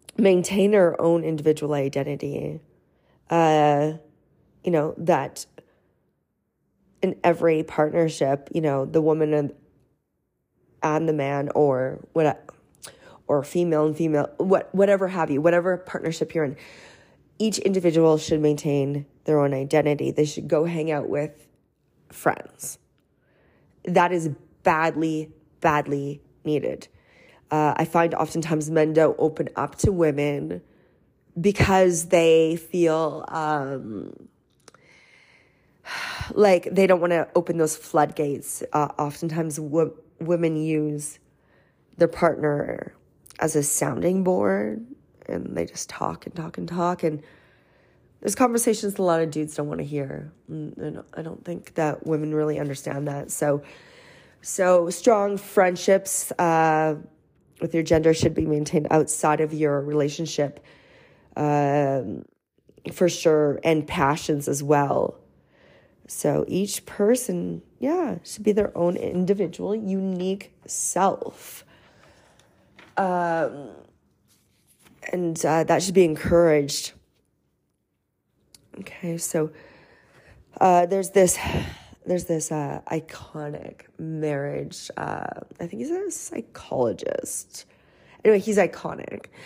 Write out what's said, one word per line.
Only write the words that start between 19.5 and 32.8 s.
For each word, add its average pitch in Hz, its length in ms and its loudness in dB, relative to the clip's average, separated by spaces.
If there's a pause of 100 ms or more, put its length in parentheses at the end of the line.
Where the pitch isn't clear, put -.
identity. 143 560 0
They 151 140 0
should 151 220 -6
go 156 180 2
hang 160 260 -4
out 147 180 -4
with 147 400 -6 (640)
friends. - 680 -6 (1040)
That 175 280 2
is 165 180 -2 (320)
badly, 160 720 0 (280)
badly 143 600 0 (240)
needed. 151 420 -4 (640)
Uh, 151 240 2
I 160 80 0
find 170 300 2
oftentimes 156 560 -2
men 156 240 2
don't 156 240 4
open 156 380 -2
up - 200 -6
to 208 160 2
women 151 720 0 (760)
because 185 680 4
they 165 500 6
feel, 160 720 0